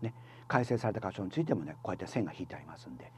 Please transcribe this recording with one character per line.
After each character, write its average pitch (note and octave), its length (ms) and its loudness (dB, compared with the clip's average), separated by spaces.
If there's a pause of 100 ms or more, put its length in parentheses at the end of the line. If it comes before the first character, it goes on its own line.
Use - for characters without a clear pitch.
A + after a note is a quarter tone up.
ね。 A#2 120 -2 (340)
改 B2 180 6
正 B2 120 6
さ A2+ 140 4
れ G#2 80 0
た G2 100 0
箇 - 60 -4
所 G2+ 80 -2
に F#2 80 -2
つ - 80 2
い E3 60 4
て D#3 100 4
も E2+ 80 2
ね、 D#2 180 -8
こ - 100 -2
う F#2 40 0
や - 0 -
っ - 20 -8
て F#2 100 -6
線 A2+ 180 2
が - 80 -6
引 - 80 -8
い F2+ 60 -4
て - 80 -8
あ - 40 -10
り - 60 -14
ま - 100 -12
す - 140 -14
ん - 80 -10
で。 - 200 -14